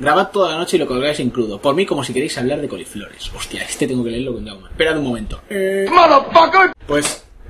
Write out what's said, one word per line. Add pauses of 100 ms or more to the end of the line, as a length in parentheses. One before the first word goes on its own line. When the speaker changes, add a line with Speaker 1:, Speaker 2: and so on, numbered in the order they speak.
Speaker 1:
Grabad
toda
la
noche
y
lo
colgáis
en
crudo.
Por
mí,
como
si
queréis
hablar
de
coliflores.
Hostia,
este
tengo
que
leerlo
con
Jaume.
Esperad
un
momento.
Eh,
Speaker 2:
Motherfucker. (140)
Speaker 1:
Pues, (260)